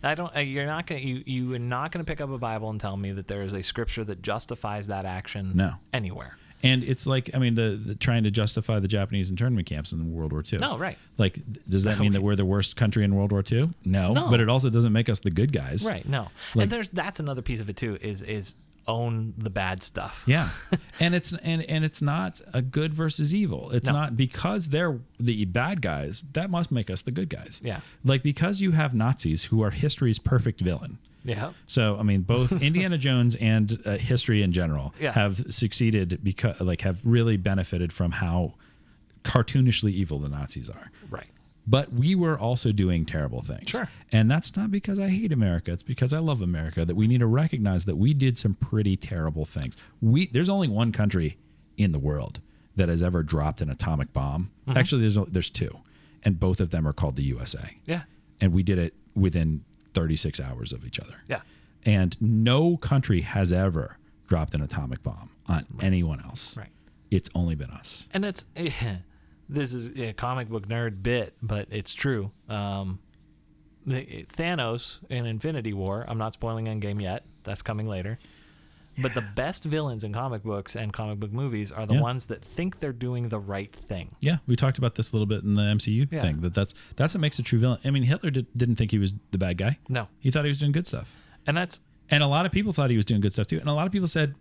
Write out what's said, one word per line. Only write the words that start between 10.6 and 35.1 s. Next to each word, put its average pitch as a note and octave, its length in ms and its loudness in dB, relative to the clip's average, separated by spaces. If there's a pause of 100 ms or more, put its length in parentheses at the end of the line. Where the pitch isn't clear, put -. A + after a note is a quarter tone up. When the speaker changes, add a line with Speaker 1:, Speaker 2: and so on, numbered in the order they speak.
Speaker 1:
right. E3 220 -6 (220)
Speaker 2:
Like, G2 160 4
th-, - 100 -10 (240)
does F#2+ 140 4
that G#2 160 2
mean G#2 140 4
that G2+ 60 4
Speaker 1:
<laughs> - 0 -
Okay. G2 60 0
Speaker 2:
we're G#2 100 4
the F#2+ 100 2
worst F#2+ 300 0
country G#2+ 280 2
in G2 120 4
World G2 160 2
War G2 120 2
Two? C#3+ 320 0 (100)
No, F#2+ 280 2
Speaker 1:
No. - 160 2
Speaker 2:
but A#2+ 100 6
it A2 100 4
also B2+ 220 2
doesn't A2+ 220 4
make A2+ 140 4
us G#2+ 120 0
the G2+ 100 0
good G#2 220 2
guys. D2 340 -2
Speaker 1:
Right, - 240 -4
no. B2 200 -2 (260)
Speaker 2:
Like A2+ 80 6
Speaker 1:
And - 80 2
there's, A3+ 180 -4
that's F3+ 300 -4
another C#3 240 -4
piece A#2 160 -2
of G#2 100 -6
it F#2+ 80 -8
too, G#2+ 240 -4
is, G2 220 -6
is G#2 320 -6 (320)
own A2+ 500 -2
the G#2+ 140 -4
bad F#2+ 320 -2
stuff. - 420 -8
Speaker 2:
Yeah. C#3 240 4 (220)
Speaker 1:
<laughs> F3+ 60 2 (220)
Speaker 2:
And E3+ 140 2
it's, F3 180 0
and, E3 300 -2
and D#3 240 -2
it's - 160 -4
not E3 400 -2 (140)
a B2+ 80 2
good D3+ 280 -2
versus D#3 440 0
evil. D3 340 0
It's B2 180 2
Speaker 1:
No. C3+ 60 4
Speaker 2:
not C#3+ 240 0
because E3 540 0
they're D#3 260 0 (220)
the A2+ 260 2
bad B2+ 380 0
guys, D2+ 500 -4
that F3+ 160 -2
must E3+ 220 0
make A#2 180 0
us F#2+ 140 -4
the C3+ 80 -4
good E3 180 -2
guys. - 340 -10
Speaker 1:
Yeah. G2+ 180 -6 (220)
Speaker 2:
Like, C3+ 200 4
because F3 380 0
you F#3+ 100 2
have D3+ 240 2
Nazis G#2+ 480 2
who A2+ 180 2
are G#2 80 2
history's B2+ 480 0
perfect A2+ 420 2
villain. F2+ 380 -2 (260)
Speaker 1:
Yeah. A#2 280 -4 (160)
Speaker 2:
So, G#2+ 320 2
I - 20 -2
mean, G2+ 220 4
both B2 380 2
Speaker 1:
<laughs> - 20 -
Speaker 2:
Indiana F3 340 2
Jones B2 380 4
and, A2 500 2
uh, G2+ 120 0
history A#2 440 2
in F#2 120 4
general D#2 460 0
Speaker 1:
Yeah. C#3+ 120 0